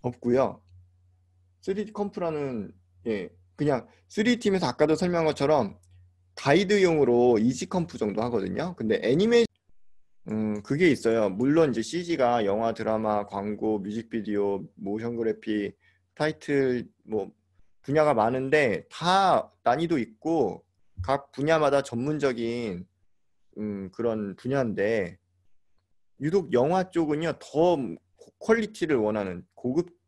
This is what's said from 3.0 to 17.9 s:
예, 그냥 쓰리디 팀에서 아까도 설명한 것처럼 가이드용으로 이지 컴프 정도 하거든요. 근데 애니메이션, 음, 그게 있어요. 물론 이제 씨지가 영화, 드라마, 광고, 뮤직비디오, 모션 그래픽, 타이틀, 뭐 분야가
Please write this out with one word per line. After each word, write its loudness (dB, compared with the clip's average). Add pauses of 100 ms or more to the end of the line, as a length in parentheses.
예, -4 (260)
그냥 -2 (220)
쓰리디 0
팀에서 0
아까도 4
설명한 0
것처럼 2 (580)
가이드용으로 4
이지 0
컴프 -4
정도 -2
하거든요. -4
근데 0
애니메이션, 4 (840)
음, -4
그게 2
있어요. 2
물론 2
이제 -2
씨지가 0
영화, 0
드라마, -2
광고, -4
뮤직비디오, -4 (120)
모션 -6
그래픽, -4 (380)
타이틀, -2 (160)
뭐 -6 (500)
분야가 2